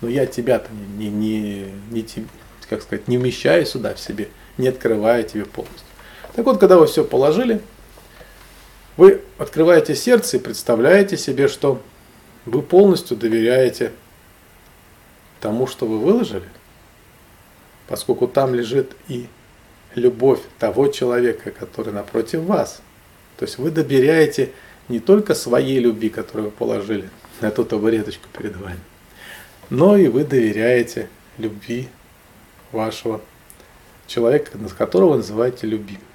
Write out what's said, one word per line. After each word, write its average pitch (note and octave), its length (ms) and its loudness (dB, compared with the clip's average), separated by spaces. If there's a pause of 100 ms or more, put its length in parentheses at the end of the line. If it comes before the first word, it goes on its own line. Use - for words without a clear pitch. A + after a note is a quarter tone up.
но A#2 80 -8
я C3 180 0
тебя-то A#2+ 420 -2 (280)
не, G#2 120 -8
не, G#2+ 320 -2
не, G2+ 320 -8 (180)
не A#2 120 -6
те-, A2 220 -12 (440)
как G#2+ 140 -6
сказать, - 260 -10
не B2 100 0
вмещаю C#3 480 0
сюда G#2+ 280 -6
в - 60 -18
себе, G#2 280 -10 (280)
не B2+ 120 0
открываю A2+ 560 0
тебе G#2 200 -8
полностью». - 400 -14 (500)
Так A#3 120 -2
вот, G3+ 120 2
когда F#3 200 8
вы D#3 80 8
все D3 180 0
положили, F#3 560 0 (1400)
вы F#3+ 220 10 (160)
открываете D#3 560 4
сердце A#3 420 0
и A#2+ 40 0
представляете C#3 760 2
себе, C#3 320 -2
что C3+ 320 -2 (640)
вы A#2 160 -2
полностью F3 560 4
доверяете A#2 760 0 (1500)
тому, A#2 260 -4
что C3 200 -8
вы A2 120 -2
выложили, C#3 460 0 (1400)
поскольку B2 420 -4
там C3 260 0
лежит A#2+ 380 -4 (160)
и B2 180 -10 (680)
любовь B2 460 2 (180)
того A#2 300 0
человека, B2 640 -2
который G#2+ 440 -12
напротив A2+ 480 -6
вас. E3+ 400 -4 (560)
То - 80 -6
есть - 100 -12
вы D#3 140 -4
доверяете C#3+ 840 2 (360)
не A#2+ 120 -4
только G3+ 340 4
своей C3+ 440 0
любви, A2 320 0
которую G#2+ 400 -8
вы - 0 -
положили G#2 580 -6 (320)
на G#2+ 100 -2
ту A2+ 140 -2
табуреточку A2 720 -4
перед G2 200 -10
вами, F2+ 240 -14 (920)
но F3 260 4
и F#3 120 6
вы B2+ 160 0
доверяете A#2 840 0 (300)
любви A2+ 500 -10 (840)
вашего A2 520 -6 (840)
человека, B2 520 0
на G#2+ 100 -10
которого F3 440 2
вы C3+ 40 2
называете A2+ 500 -4
любимым. G2+ 380 -8 (100)